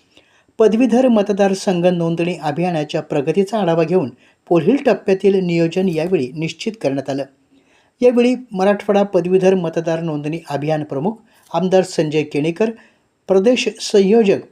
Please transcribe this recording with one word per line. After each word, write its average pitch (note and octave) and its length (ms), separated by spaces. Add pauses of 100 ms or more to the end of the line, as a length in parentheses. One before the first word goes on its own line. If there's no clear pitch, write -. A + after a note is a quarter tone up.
(580)
पदवीधर A3+ 500
मतदारसंघ G3 760
नोंदणी E3+ 500
अभियानाच्या D#3 680
प्रगतीचा D#3+ 580
आढावा E3 240
घेऊन D#3+ 260 (400)
पुढील F3 260 (100)
टप्प्यातील G3 500
नियोजन F3 540
यावेळी D#3 460
निश्चित D#3+ 360 (100)
करण्यात C#3 280
आलं. C#3 140 (800)
यावेळी B3 340 (160)
मराठवाडा G3+ 520
पदवीधर F#3 520
मतदार E3 460
नोंदणी D#3 380 (100)
अभियान D3 340
प्रमुख D3+ 300 (400)
आमदार F3+ 300
संजय D#3 400
केणेकर, E3 460 (580)
प्रदेश A3 420 (120)
संयोजक G3 580 (120)